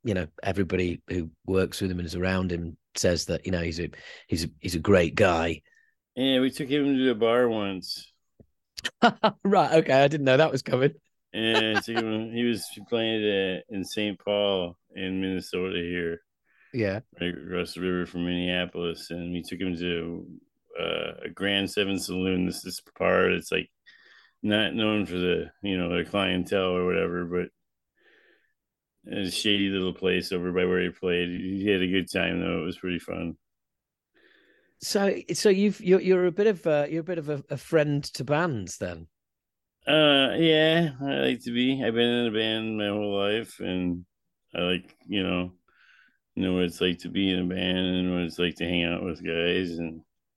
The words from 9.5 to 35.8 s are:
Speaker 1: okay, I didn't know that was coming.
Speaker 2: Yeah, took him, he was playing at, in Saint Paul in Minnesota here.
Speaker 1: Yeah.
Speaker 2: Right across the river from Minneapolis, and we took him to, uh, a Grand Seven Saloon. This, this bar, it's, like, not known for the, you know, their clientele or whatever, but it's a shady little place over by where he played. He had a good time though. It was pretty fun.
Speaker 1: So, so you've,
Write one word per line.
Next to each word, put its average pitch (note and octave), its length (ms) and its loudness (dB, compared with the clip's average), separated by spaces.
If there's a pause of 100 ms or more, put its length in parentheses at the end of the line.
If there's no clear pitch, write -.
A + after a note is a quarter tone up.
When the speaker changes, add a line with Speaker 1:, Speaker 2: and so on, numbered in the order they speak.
Speaker 1:
okay, D3 300 6
I C#3+ 40 8
didn't D3 180 -2
know C3 120 8
that D3+ 140 4
was C3+ 100 -2
coming. C3 320 2 (400)
Speaker 2:
Yeah, A2 480 2
took A2+ 160 -6
him, A2 340 -2
he A#2 140 0
was A#2 200 0 (220)
playing A2+ 360 0 (340)
at, - 120 -12
in G2 140 -6
Saint G#2 400 -4
Paul G2+ 540 0 (180)
in F#2+ 240 -4
Minnesota F#2 580 -4
here. E2+ 440 -4 (520)
Speaker 1:
Yeah. G#2 280 -2 (180)
Speaker 2:
Right F2 160 -2
across F2 380 -6
the E2+ 80 -10
river F2+ 240 0
from F2 200 -6
Minneapolis, F2 840 -4
and F2 220 -6
we F2 100 -4
took F2 160 -10
him F#2 180 -2
to, E2+ 480 -4 (540)
uh, E2 320 -4 (140)
a - 40 -10
Grand G2 400 0
Seven F#2+ 300 0
Saloon. F#2 460 0
This, F2+ 160 -4
this F#2 200 -12 (160)
bar, F#2 320 4
it's, F2+ 220 -4
like, F2 180 -2 (720)
not G#2 320 0
known G#2+ 320 0
for E2+ 120 -6
the, E2+ 320 0 (140)
you G2 140 -2
know, F2 120 -2
their F2 160 0
clientele F#2 720 0
or F2+ 80 0
whatever, F2 400 0
but F2 220 -4 (1600)
it's G2+ 220 -4
a - 100 -4
shady G2+ 300 0
little F#2 240 -2
place F2+ 380 -2
over F2+ 200 -2
by F2+ 140 2
where F2+ 160 2
he F2+ 80 -2
played. F2 400 -2
He F#2+ 380 -4
had G2 140 4
a F#2 60 2
good F2+ 240 0
time F2 300 -2
though. F2 200 -2
It D#2 40 -6
was F#2 120 -8
pretty F2+ 220 -6
fun. E2+ 380 -8 (1400)
Speaker 1:
So, G3 340 0 (180)
so G#3+ 160 4
you've, G3 320 4